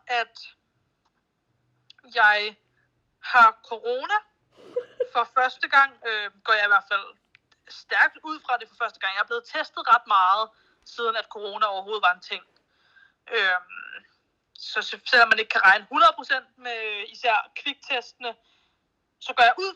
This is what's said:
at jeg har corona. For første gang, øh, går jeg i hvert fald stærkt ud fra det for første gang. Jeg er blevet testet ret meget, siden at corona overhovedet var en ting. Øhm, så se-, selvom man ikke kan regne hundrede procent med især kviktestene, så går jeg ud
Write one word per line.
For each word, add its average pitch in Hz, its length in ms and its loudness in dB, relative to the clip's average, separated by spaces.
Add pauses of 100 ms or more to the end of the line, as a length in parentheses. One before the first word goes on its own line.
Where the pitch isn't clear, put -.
(220)
at 226 140 -10 (1800)
jeg 208 400 4 (680)
har 226 360 6 (100)
corona. 247 480 -4 (960)
For 480 100 0 (140)
første 254 320 -2
gang, 269 220 4 (180)
øh, 208 220 -6 (120)
går 226 100 0
jeg 214 120 2
i 208 80 2
hvert 202 180 2
fald 196 140 -2 (640)
stærkt 233 540 -2
ud 311 220 -10
fra 247 120 -4
det 226 120 -12
for - 120 -20
første 220 180 -8
gang. 196 160 -6
Jeg 202 60 -6
er 208 100 -2
blevet 240 140 -8 (100)
testet 311 280 -8 (100)
ret 240 140 0
meget, 208 420 0 (360)
siden 233 300 -8
at 214 200 -8
corona 208 300 -6
overhovedet 202 420 -6
var 180 60 2
en 180 80 -10 (100)
ting. 190 120 -12 (920)
Øhm, 185 440 -4 (920)
så 214 100 -4
se-, 208 200 -12 (100)
selvom 233 180 6
man 220 100 4
ikke - 180 -4
kan 202 80 2
regne 208 240 4
hundrede 320 300 4
procent 262 280 -4 (100)
med 240 220 -10 (360)
især 220 400 -2
kviktestene, 254 760 -10 (920)
så 262 100 -10
går 254 80 4
jeg - 100 6 (100)
ud 381 120 -6